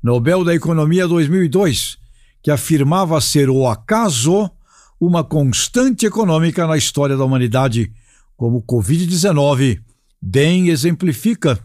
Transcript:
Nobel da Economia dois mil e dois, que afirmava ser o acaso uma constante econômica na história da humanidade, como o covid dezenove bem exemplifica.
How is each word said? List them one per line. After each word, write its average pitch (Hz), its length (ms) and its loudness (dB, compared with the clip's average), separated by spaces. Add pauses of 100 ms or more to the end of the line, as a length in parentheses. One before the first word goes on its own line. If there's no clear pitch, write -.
Nobel 127 420 0
da 170 120 2
Economia 165 520 0
dois 165 220 0
mil 185 140 2
e 165 40 2
dois, 147 480 -2 (460)
que - 80 -2
afirmava 156 720 0
ser 139 300 2
o 131 160 2
acaso 180 840 0 (500)
uma 170 240 0
constante 214 840 0
econômica 170 580 0
na 160 100 0
história 143 400 -2
da 135 80 0
humanidade, 127 680 0 (420)
como 120 220 -2
o 113 60 -4
covid 123 420 0
dezenove 143 760 0 (400)
bem 165 500 0
exemplifica. 160 960 -2